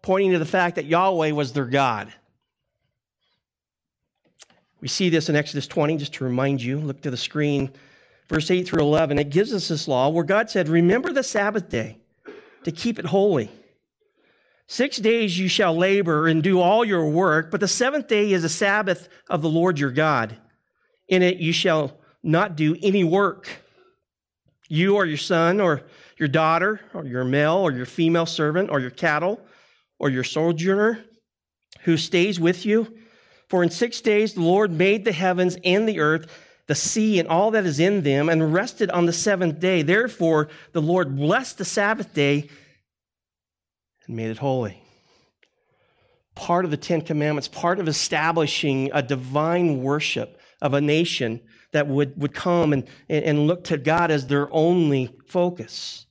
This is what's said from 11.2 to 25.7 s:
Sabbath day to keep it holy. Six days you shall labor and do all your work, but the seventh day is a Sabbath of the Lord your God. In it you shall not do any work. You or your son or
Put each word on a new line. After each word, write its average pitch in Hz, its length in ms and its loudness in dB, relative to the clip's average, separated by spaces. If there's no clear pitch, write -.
Sabbath 208 460 -2
day 110 300 -6
to - 80 -4
keep 226 260 -4
it 175 80 -8
holy. 175 440 2
Six 277 300 -2
days 220 420 0
you 185 100 0
shall 170 280 2
labor 170 500 2
and 160 160 2
do 185 180 4
all 208 240 4
your 175 240 0
work, 160 420 2
but 196 100 -4
the 196 80 0
seventh 269 400 -2
day 208 240 2
is 175 100 2
a 165 60 -2
Sabbath 196 600 0
of 156 140 -2
the 165 60 0
Lord 165 300 2
your 139 120 0
God. 127 460 0
In 185 140 4
it 180 160 2
you 165 140 -2
shall 160 480 0
not 165 340 0
do 156 260 0
any 196 220 2
work. 185 440 0
You 185 280 2
or 190 100 2
your 147 120 -6
son 175 420 2
or 165 220 0